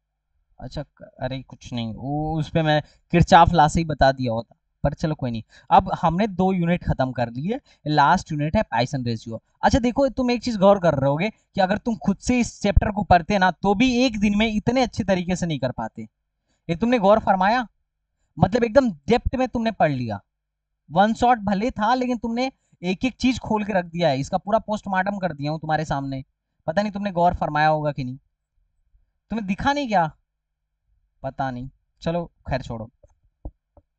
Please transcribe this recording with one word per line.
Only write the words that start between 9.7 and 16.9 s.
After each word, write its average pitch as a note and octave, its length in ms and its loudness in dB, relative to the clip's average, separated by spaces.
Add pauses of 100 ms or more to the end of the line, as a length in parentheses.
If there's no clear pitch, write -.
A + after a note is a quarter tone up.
देखो, B3 300 0
तुम B3 220 -4
एक A#3+ 120 -2
चीज A#3+ 140 -4
गौर G3 240 4
कर E3 140 2
रहे C#3 160 0
होगे E3 200 -2
कि - 300 -10
अगर F#3+ 180 0
तुम A#3 180 -6
खुद - 200 -2
से B3 240 0
इस - 220 -6
chapter G3+ 280 4
को G3+ 120 -4
पढ़ते F3+ 360 4
ना, F#3 120 4
तो G3 240 0
भी B3 320 2
एक A3 140 -4
दिन G#3 180 2
में A3 80 2
इतने A#3 360 0
अच्छे A3+ 220 -4
तरीके F3+ 320 0
से F3 100 -4
नहीं D#3 120 -2
कर B2 120 -4
पाते। A#2 320 -10 (680)
ये E3+ 60 -4
तुमने A#3+ 220 0